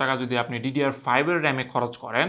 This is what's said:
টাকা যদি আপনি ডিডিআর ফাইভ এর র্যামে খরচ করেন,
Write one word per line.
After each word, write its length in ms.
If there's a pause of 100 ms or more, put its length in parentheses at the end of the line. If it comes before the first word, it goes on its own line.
টাকা 120 (100)
যদি 200
আপনি 120 (100)
ডিডিআর 280 (120)
ফাইভ 260
এর 140
র্যামে 280
খরচ 200 (100)
করেন, 260